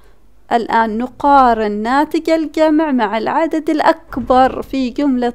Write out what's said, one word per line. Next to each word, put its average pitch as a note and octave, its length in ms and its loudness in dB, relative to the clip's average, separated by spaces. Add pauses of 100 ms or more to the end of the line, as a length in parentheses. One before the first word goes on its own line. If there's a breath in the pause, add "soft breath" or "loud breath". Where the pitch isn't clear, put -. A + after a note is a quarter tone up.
(520 soft breath)
الآن A3+ 460 -2
نقارن B3 720 2
ناتج C#4 580 -2
الجمع D#4 600 0
مع A3+ 260 -2
العدد D#4 520 -2
الأكبر B3+ 920 0
في C4 280 -6
جملة B3 460 -2